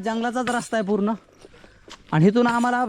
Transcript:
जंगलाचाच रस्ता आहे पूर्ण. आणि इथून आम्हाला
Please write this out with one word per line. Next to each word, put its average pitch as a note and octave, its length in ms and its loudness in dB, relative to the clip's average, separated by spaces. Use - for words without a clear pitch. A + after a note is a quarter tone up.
जंगलाचाच A#3 440 -4
रस्ता A#3 280 -4
आहे G#3 100 -2
पूर्ण. G#3 260 0
आणि D#3 160 6
इथून A#3+ 200 4
आम्हाला B3 420 0